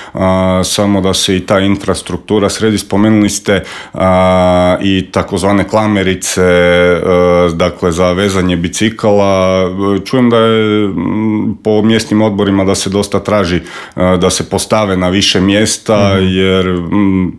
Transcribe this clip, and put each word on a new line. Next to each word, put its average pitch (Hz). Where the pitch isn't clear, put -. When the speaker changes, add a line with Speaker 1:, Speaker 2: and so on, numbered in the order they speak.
Speaker 1:
a, 92
samo 101
da 92
se 95
i 90
ta 98
infrastruktura 98
sredi. 107
Spomenuli 104
ste, 101
a, 92
i 95
takozvane 95
klamerice, 95
e, 87
dakle, 87
za 90
vezanje 92
bicikala. 95
Čujem 123
da 117
je, 110
m, 98
po 110
mjesnim 110
odborima 98
da 98
se 95
dosta 98
traži, 95
e, 82
da 90
se -
postave 98
na 90
više 98
mjesta, 101
Speaker 2:
Mhm. 95
Speaker 1:
jer, 95
m, 92